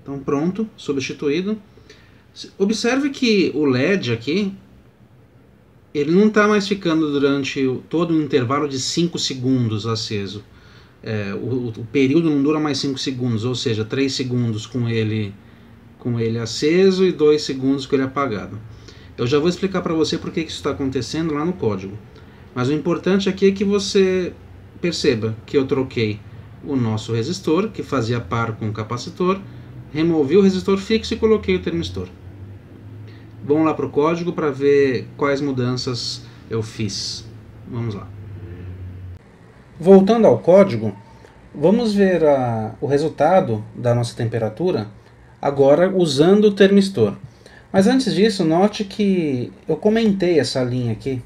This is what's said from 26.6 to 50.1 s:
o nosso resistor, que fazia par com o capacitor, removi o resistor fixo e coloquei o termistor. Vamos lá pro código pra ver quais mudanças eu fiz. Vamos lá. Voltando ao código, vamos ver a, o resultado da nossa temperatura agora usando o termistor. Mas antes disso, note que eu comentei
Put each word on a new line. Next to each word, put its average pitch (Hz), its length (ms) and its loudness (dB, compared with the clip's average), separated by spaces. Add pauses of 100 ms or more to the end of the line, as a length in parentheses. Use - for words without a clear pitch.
o 147 100 -6
nosso 113 380 -2
resistor, 160 560 -2
que 156 160 -10
fazia 120 360 -2
par 113 360 -4
com 110 120 -6
o 104 40 -4
capacitor, 123 680 -4 (540)
removi 156 440 2
o 202 40 8
resistor 190 380 2
fixo 220 360 -2
e - 40 -10
coloquei 208 360 2
o 180 80 -2
termistor. 165 460 -6 (1400)
Vamos 151 220 2
lá 151 80 0
pro - 160 -4
código 170 420 0
pra 160 180 -2
ver 139 560 2 (100)
quais 143 240 0
mudanças 127 840 -4 (280)
eu 113 100 -2
fiz. - 640 -8 (460)
Vamos 117 240 -6
lá. 95 140 -12 (1700)
Voltando 190 480 8
ao 127 120 6
código, 120 580 4 (580)
vamos 208 400 2
ver 185 300 4
a, 120 560 0
o 151 60 -6
resultado 143 760 2 (140)
da 120 180 0
nossa 120 220 -2
temperatura 117 720 -2 (520)
agora 143 540 4
usando 175 520 4
o 208 60 4
termistor. 196 600 4 (580)
Mas 190 140 4
antes 254 260 2
disso, 196 320 2
note 185 400 2
que 175 680 -2 (160)
eu 156 80 0
comentei 196 640 2